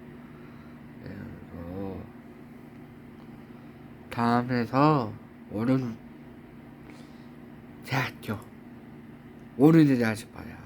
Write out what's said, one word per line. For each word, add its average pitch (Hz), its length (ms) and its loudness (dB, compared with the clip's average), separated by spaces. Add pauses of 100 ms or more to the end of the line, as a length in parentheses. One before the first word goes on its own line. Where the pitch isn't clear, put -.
(1040)
그리고 92 1000 -8 (2000)
다음에서 120 1040 4 (380)
오른 120 440 2 (1900)
대학교, 123 520 0 (1200)
오른 156 300 12
대학교 120 280 4
싶어요. - 400 -12 (100)